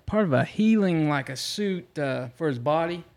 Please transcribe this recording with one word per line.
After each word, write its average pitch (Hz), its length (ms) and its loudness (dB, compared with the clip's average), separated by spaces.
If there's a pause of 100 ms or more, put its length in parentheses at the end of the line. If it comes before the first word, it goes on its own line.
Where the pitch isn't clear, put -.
part 214 180 0
of 160 80 0
a - 120 4
healing, 196 680 2
like, 139 180 -2
a 131 80 -10
suit, 190 600 -6
uh, 131 380 -4
for 160 120 -2
his 131 100 -2
body, 165 460 -2 (120)